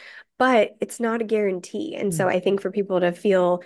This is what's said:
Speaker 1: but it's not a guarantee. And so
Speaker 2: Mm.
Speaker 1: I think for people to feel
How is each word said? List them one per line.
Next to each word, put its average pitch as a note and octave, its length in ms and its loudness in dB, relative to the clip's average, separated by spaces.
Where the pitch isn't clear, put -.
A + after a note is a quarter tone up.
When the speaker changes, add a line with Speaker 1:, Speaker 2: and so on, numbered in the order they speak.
Speaker 1:
but B3+ 420 2
it's - 200 -8
not A#3 220 -2
a A3 40 -4
guarantee. G3+ 720 -4
And G3+ 180 -4
so F#3 140 0
Speaker 2:
Mm. - 60 2
Speaker 1:
I F#3 60 0
think G3 220 0
for F#3+ 80 -4
people F#3+ 300 -2
to F3 120 2
feel F3+ 540 2